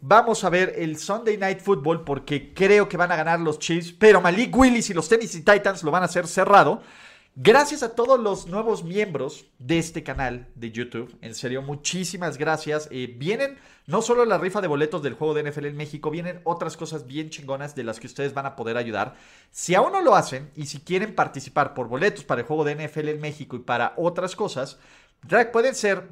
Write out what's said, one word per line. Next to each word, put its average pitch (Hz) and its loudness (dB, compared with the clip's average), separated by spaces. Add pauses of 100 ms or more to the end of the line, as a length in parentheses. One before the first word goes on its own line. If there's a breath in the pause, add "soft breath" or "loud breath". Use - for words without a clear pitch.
Vamos 214 4
a 180 0
ver 180 2
el 160 -4
Sunday 214 -2
Night 190 -2
Football 165 0
porque 139 -6
creo 196 6
que 185 -6
van 175 2
a 170 2
ganar 165 0
los 156 -2
Chiefs, 170 -4
pero 214 8
Malik 180 2
Willis 240 6
y 190 -8
los 160 -2
Tennessee 226 0
Titans 202 4
lo 151 -2
van 180 2
a 180 2
hacer 175 -2
cerrado. 190 6 (520 loud breath)
Gracias 262 4
a 226 -4
todos 247 4
los 202 -2
nuevos 196 -4
miembros 165 -6 (120)
de 135 -2
este 165 -6
canal 131 -6
de 117 -12
YouTube. 120 -10
En 113 -16
serio, 131 -6
muchísimas 170 -6
gracias. 151 -4
Eh, 127 -8
vienen 202 -6 (300 soft breath)
no 196 -2
solo 240 2
la 208 2
rifa 180 -4
de 185 -2
boletos 151 -2
del 127 -6
juego 156 -4
de 151 -2
N 147 -6
F 147 -8
L 143 -8
en 143 -12
México, 147 -10
vienen 175 -8
otras 175 -4
cosas 151 -10
bien 151 -10
chingonas 143 -10
de 127 -8
las 113 -8
que - -14
ustedes 139 -8
van 139 -6
a 135 -10
poder 113 -6
ayudar. 113 -4 (360 soft breath)
Si - -2
aún 262 4
no 392 0
lo 277 6
hacen 151 0
y 151 -10
si 143 -14
quieren 190 -4
participar 143 -2
por 120 -6
boletos 156 -2
para 120 -2
el 117 -12
juego 151 -2
de 147 0
N 151 -8
F 151 -8
L 147 -4
en 151 -6
México 143 -10
y 120 -12
para 120 -2
otras 180 -4
cosas, 143 -6 (480 soft breath)
ya 233 2
pueden 240 2
ser 190 -2